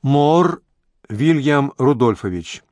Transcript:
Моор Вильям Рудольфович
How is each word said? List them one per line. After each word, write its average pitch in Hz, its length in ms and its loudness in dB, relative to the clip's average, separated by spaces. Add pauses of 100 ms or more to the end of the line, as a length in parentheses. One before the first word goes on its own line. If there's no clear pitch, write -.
Моор 156 600 2 (480)
Вильям 143 680 0
Рудольфович 110 960 -2